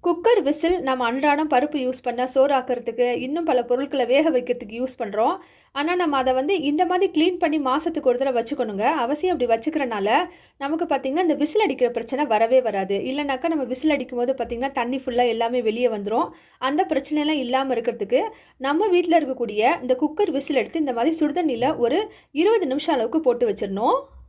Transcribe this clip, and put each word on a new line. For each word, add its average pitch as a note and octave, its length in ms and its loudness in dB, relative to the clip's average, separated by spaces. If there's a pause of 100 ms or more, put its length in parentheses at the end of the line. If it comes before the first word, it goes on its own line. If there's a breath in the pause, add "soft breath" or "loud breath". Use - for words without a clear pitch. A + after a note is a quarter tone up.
குக்கர் F4 380 2
விசில் D4+ 400 0
நம்ம B3+ 240 -2
அன்றாடம் C#4+ 440 0
பருப்பு D4 360 2
யூஸ் B3+ 180 -4
பண்ண, B3 240 -2
சோறு C4+ 280 4
ஆக்குறதுக்கு, B3 640 -2
இன்னும் C#4 260 -4
பல B3+ 200 2
பொருட்களை C4 420 -2
வேக C#4+ 240 4
வைக்கிறதுக்கு A#3 500 -4
யூஸ் B3+ 180 -4
பண்றோம். A3 380 0 (360 loud breath)
ஆனா, D#4 240 -2
நம்ம D#4 220 0
அதை C4 160 2
வந்து D4 280 0
இந்த D4+ 240 2
மாதிரி F4+ 260 2
கிளீன் F4 260 2
பண்ணி D#4 220 0
மாசத்துக்கு D4+ 440 -2
ஒரு B3 140 2
தடவை B3 260 0
வச்சுக்கணுங்க. A3 380 -4
அவசியம் D4 560 0
அப்படி A#3+ 140 0
வச்சுக்கிறனால A#3+ 760 0 (320 loud breath)
நமக்கு D#4 280 -2
பாத்தீங்கன்னா, C#4+ 420 -2
இந்த D#4 60 2
விசில் D4+ 280 0
அடிக்கிற B3+ 280 2
பிரச்சனை A#3+ 360 -4
வரவே A3+ 360 4
வராது. G3 360 -2
இல்லைனாக்கா, C4+ 500 -4
நம்ம D#4+ 160 0
விசில் C4 260 -2
அடிக்கும் C4 280 -2
போது A#3+ 160 0
பாத்தீங்கன்னா, B3 380 -4
தண்ணி B3 260 -2
ஃபுல்லா B3 300 0
எல்லாமே A#3 340 0
வெளியே A3 260 0
வந்துரும். A3 420 -2 (280 loud breath)
அந்த D4 280 0
பிரச்சனையெல்லாம் D4 600 -2
இல்லாம C4 280 0
இருக்கிறதுக்கு, A#3 500 0 (340 loud breath)
நம்ம D4+ 300 0
வீட்ல F4 320 4
இருக்கக்கூடிய B3+ 600 0
இந்த B3 200 0
குக்கர் G3+ 300 0
விசில் C4+ 240 -2
எடுத்து A#3 240 0
இந்த C#4 140 0
மாதிரி B3+ 260 0
சுடுதண்ணில C#4+ 580 0
ஒரு C#4+ 340 0 (200 loud breath)
இருபது F#4 360 2
நிமிஷம் C4+ 280 0
அளவுக்கு C4 260 0
போட்டு A#3+ 300 2
வச்சிடணும். G3+ 460 0 (320)